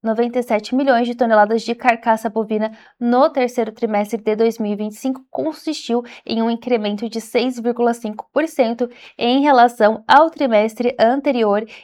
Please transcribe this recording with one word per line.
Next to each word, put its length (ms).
noventa 360
e 20
sete 320
milhões 320
de 80
toneladas 480
de 140
carcaça 520
bovina 440
no 320
terceiro 400
trimestre 500
de 140
dois 240
mil 140
e 20
vinte 200
e 20
cinco 340
consistiu 720
em 160
um 80
incremento 580
de 120
seis 360
vírgula 380
cinco 380
por 160
cento 420
em 260
relação 680
ao 200
trimestre 680
anterior 680